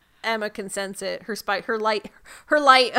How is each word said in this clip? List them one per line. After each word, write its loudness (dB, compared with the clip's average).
Emma -4
can -12
sense -10
it. -8
Her -8
spy, -4
her -4
light, -4
her 2
light. 6